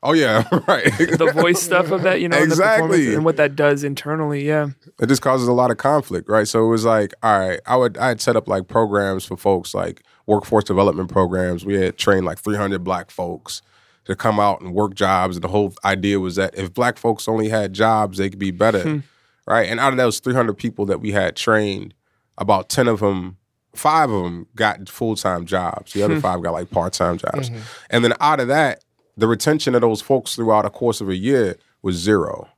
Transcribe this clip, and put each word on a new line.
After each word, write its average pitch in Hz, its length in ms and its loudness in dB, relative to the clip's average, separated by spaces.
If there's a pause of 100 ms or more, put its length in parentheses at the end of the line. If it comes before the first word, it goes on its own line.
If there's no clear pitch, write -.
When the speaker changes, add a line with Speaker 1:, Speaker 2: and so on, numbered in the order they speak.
Speaker 1:
Oh, 143 100 0
yeah, 117 360 4
<laughs> - 200 0
right. 165 160 2 (120)
Speaker 2:
The 165 380 2
voice 175 260 2
stuff 175 300 0
of 185 140 0
that, 185 160 2
you 175 80 -2
know, 170 80 0
and 156 140 4
the 160 40 2
Speaker 1:
Exactly. 190 340 2
Speaker 2:
performance 147 280 2
and 156 80 0
what 160 140 2
that 143 180 0
does 147 280 2
internally, 143 600 -4
yeah. 151 220 0 (320)
Speaker 1:
It 117 80 0
just 135 120 4
causes 131 280 2
a 123 40 4
lot 123 200 4
of 113 60 -4
conflict, 135 500 0
right? 107 180 4
So 113 180 2
it 113 40 4
was 113 160 2
like, 110 280 2 (120)
all 110 140 4
right, 95 280 -2
I 123 100 2
would, 120 220 2
I 127 100 0
had 117 120 -2
set 120 160 2
up, 104 100 -2
like, 95 220 -2
programs 101 560 0
for 92 120 -10
folks, 92 380 -2
like, 90 280 -6 (240)
workforce 104 380 2
development 92 460 2
programs. 90 560 0
We 101 80 -2
had 92 240 0
trained, 95 260 2
like, 85 140 -6
three 104 180 -4
hundred 98 280 -4
Black 87 260 -4
folks - 520 -12 (420)
to 95 100 -4
come 107 240 0
out 101 220 2
and 90 140 -12
work 101 200 0
jobs. 95 440 0
And 85 40 -12
the 87 60 -6
whole 101 260 0 (100)
idea 98 360 0
was 92 160 -4
that 95 200 -2
if 92 160 -8
Black 120 260 -2
folks 113 280 -2
only 110 220 -2
had 107 240 -2
jobs, 107 460 0
they 98 120 -2
could 98 80 -18
be 98 140 -4
better, 104 300 2
Speaker 2:
Hmm. 151 160 -4 (500)
Speaker 1:
right? 107 200 2
And 113 120 -4
out 135 120 2
of 131 40 -2
those 123 240 0
three 127 140 -2
hundred 117 240 0
people 110 280 -4
that 92 140 -2
we 107 120 -6
had 95 220 0
trained, 101 600 -2 (440)
about 98 300 0
ten 127 180 2
of 107 160 0
'em, 92 360 -2 (360)
five 156 360 2
of 98 140 -2
'em 87 300 -8
got 101 340 -2
full-time 98 580 -4
jobs. 90 480 -4
The 101 100 0
other 127 100 2
Speaker 2:
Hmm. 156 60 -2
Speaker 1:
five 90 220 -2
got, 85 100 -4
like, 87 180 -6
part-time 87 480 -2
jobs. 131 320 -6
Speaker 3:
Mm-hmm. 117 80 -12 (320)
Speaker 1:
And 120 140 2
then 113 160 4
out 147 180 2
of 127 100 -2
that, 143 340 0 (360)
the 110 80 2
retention 127 480 0
of 120 60 6
those 113 220 2
folks - 340 -2
throughout 110 300 2
a 104 40 -4
course 117 300 -4
of 101 80 -8
a 95 80 -2
year 107 400 0 (240)
was 92 160 -2
zero. 87 600 0